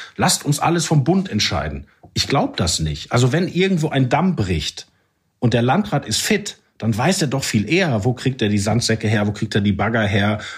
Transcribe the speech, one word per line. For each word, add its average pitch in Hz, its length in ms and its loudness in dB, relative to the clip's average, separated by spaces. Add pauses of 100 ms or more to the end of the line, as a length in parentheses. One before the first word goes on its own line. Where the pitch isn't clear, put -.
(160)
„Lasst - 280 0
uns 147 160 0
alles 165 260 0
vom 151 160 4
Bund 185 260 2
entscheiden.“ 73 580 -4 (280)
Ich - 140 -2
glaub 214 280 0
das 85 220 0
nicht. 78 320 -4
Also 120 220 2
wenn 175 160 0
irgendwo 175 400 0
ein 131 200 0
Damm 156 280 2
bricht 90 500 -4 (520)
und 117 160 2
der 117 80 2
Landrat 147 440 0
ist 104 140 -2
fit, - 380 -2 (200)
dann 110 180 0
weiß 170 260 0
er 151 60 0
doch 131 160 -2
viel 101 240 0
eher, 151 360 2
wo 123 80 2
kriegt 127 300 -4
er 107 60 2
die 104 100 2
Sandsäcke 110 480 0
her, 107 200 2
wo 104 60 0
kriegt - 220 -4
er 107 60 2
die 101 120 2
Bagger 110 300 0
her, 104 380 0 (180)